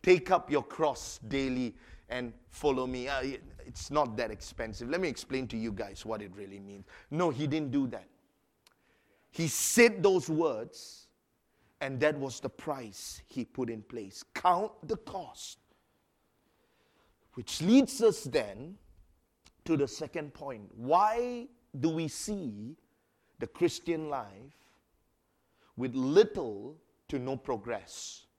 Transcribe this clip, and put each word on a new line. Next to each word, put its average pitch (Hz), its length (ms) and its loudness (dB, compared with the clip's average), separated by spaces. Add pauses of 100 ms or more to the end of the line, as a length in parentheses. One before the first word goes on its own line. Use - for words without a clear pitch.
take 180 280 6
up 175 200 4
your 139 120 4
cross - 560 -2 (100)
daily 127 460 -2 (340)
and 120 240 -6 (160)
follow 131 380 0
me. 127 220 -4
Uh, 135 280 -4 (300)
it's - 240 -12
not 143 260 2
that 113 140 0
expensive. 110 580 -8
Let 170 140 0
me 180 60 0
explain 131 400 -4
to 113 100 -6
you 110 120 -4
guys 101 360 -8
what 107 160 -4
it 92 120 -14
really 98 260 -14
means." 98 260 -16 (240)
No, 165 180 2
he 143 180 -2
didn't 143 260 -2
do 139 160 2
that. 107 200 -10 (1200)
He 165 160 -2
said 226 540 6
those 190 280 4
words, 151 760 -2 (760)
and 135 180 -4
that 151 180 4
was 135 220 -6
the - 80 -6
price - 760 -10
he - 180 -6
put 127 240 -4
in 110 140 -8
place. 107 500 -12
Count 180 400 4 (160)
the 214 80 0
cost. - 600 -12 (1800)
Which - 260 -8
leads 233 420 6
us 220 220 4
then 127 540 -2 (880)
to 160 100 4
the 139 120 4
second 151 440 -8
point. 123 420 -10
Why 220 760 2 (300)
do 151 120 2
we 160 180 -2
see 135 680 -8 (640)
the 117 60 -4
Christian 160 640 0
life 120 480 -8 (1200)
with 123 180 -4
little 135 840 4 (320)
to 143 100 -4
no 131 180 -2
progress? 113 880 -6 (120)